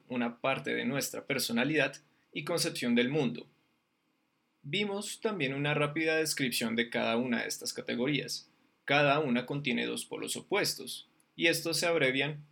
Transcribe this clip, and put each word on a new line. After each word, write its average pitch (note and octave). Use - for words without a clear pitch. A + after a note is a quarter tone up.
una A#2+
parte C3+
de A#2
nuestra C3
personalidad C#3
y D#3+
concepción D3+
del A#2+
mundo. C#3
Vimos G3+
también D#3
una C#3+
rápida D#3
descripción B2+
de A#2
cada A2+
una A#2
de G#2+
estas -
categorías. B2
Cada C#3+
una B2
contiene B2+
dos A#2+
polos A#2
opuestos, -
y E3
estos E3
se F3
abrevian C#3+